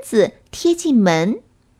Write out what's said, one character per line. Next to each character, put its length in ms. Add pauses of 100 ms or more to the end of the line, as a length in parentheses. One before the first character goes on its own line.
子， 300 (180)
贴 240
近 240
门。 440 (380)